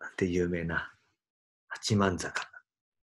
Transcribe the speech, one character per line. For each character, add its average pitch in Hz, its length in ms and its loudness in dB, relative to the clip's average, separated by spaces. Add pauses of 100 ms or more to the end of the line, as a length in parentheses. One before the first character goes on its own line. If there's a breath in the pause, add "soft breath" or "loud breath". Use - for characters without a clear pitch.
(180)
で 95 100 2
有 87 200 2
名 87 160 -2
な 82 300 -4 (720)
八 - 280 0
幡 95 240 4
坂、 - 300 -6 (560)